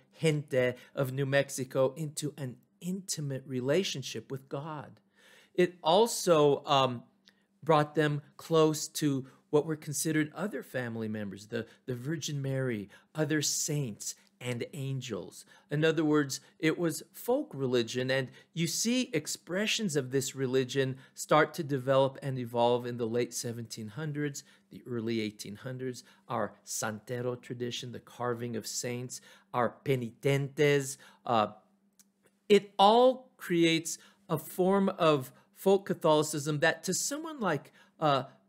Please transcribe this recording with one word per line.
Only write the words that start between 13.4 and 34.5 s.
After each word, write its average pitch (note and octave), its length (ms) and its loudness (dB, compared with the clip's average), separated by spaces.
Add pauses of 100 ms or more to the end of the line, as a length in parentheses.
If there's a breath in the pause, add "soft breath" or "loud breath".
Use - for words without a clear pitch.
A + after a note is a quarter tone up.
saints, - 760 -4 (240 soft breath)
and B2 360 -6
angels. B2+ 720 -8 (240 soft breath)
In D3 120 0
other D#3+ 220 4
words, D3 360 2 (180 soft breath)
it D#3+ 200 2
was E3 320 -2
folk C#4+ 440 -2
religion, B2+ 560 0
and C3 180 0 (240 loud breath)
you E3 140 -2
see A#3+ 480 -2
expressions F3+ 800 -4
of B2+ 140 -2
this C3 260 -2
religion C3 600 0 (160 loud breath)
start D#3 400 4
to E3+ 100 -6
develop C3+ 580 2
and C3 160 -4
evolve A#2+ 460 2
in A#2+ 140 -6
the A#2+ 80 -2
late A#2+ 260 -2
seventeen A#2 560 -8
hundreds, D3 560 -6 (260 soft breath)
the G2 160 -18
early A#2 360 -2
eighteen G#2 340 -8
hundreds, B2+ 480 -10 (240 soft breath)
our A2+ 240 -4 (140)
santero B2 720 -6
tradition, A#2+ 520 -8
the A2 60 -12
carving A#2+ 580 -6
of G#2 100 -8
saints, B2 560 -8 (320 loud breath)
our B2 200 0 (100)
penitentes. C#3 1120 0 (260 loud breath)
Uh, A2 220 4 (1000)
it G3+ 320 4
all A#3+ 600 6
creates E3 580 2 (320 soft breath)
a E3 80 0
form F#3+ 600 2